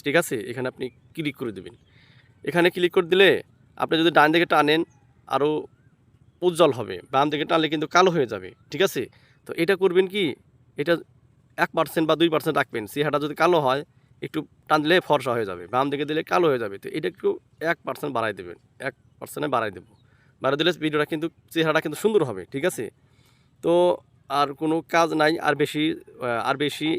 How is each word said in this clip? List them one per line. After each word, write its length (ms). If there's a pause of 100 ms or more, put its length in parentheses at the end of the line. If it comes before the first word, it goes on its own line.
ঠিক 120
আছে? 200 (140)
এখানে 180
আপনি 160 (300)
ক্লিক 220
করে 160
দিবেন। 220 (680)
এখানে 260
ক্লিক 220
করে 200
দিলে 180 (480)
আপনি 200
যদি 120
ডান 220
দিকে 140
টানেন, 340 (480)
আরও 220 (920)
উজ্জ্বল 300
হবে, 240 (140)
বাম 200
দিকে 140
টানলে 240
কিন্তু 180
কালো 240
হয়ে 160
যাবে, 220 (220)
ঠিক 120
আছে? 200 (440)
তো 40 (120)
এটা 140
করবেন 300
কি, 180 (540)
এটা 160 (640)
এক 180
পার্সেন্ট 320
বা 80
দুই 120
পার্সেন্ট 300
রাখবেন। 280
চেহারাটা 380
যদি 100
কালো 260
হয়, 220 (400)
একটু 160 (300)
টানলে 320
ফর্সা 360
হয়ে 100
যাবে, 200
বাম 240
দিকে 140
দিলে 180
কালো 260
হয়ে 140
যাবে। 160
তো 80 (100)
এটা 120
একটু 200 (320)
এক 260
পার্সেন্ট 280
বাড়াই 180
দেবেন, 240 (240)
এক 140 (240)
পার্সেন্টে 300
বাড়াই 220
দেবো। 220 (500)
বাড়াই 160
দিলে 120 (140)
ভিডিওটা 280
কিন্তু, 140 (240)
চেহারাটা 300
কিন্তু 180
সুন্দর 260
হবে, 180 (100)
ঠিক 120
আছে? 200 (800)
তো 100 (560)
আর 260
কোনো 220 (120)
কাজ 240
নাই, 260
আর 160
বেশি, 360
আহ, 580
আর 80
বেশি 320 (100)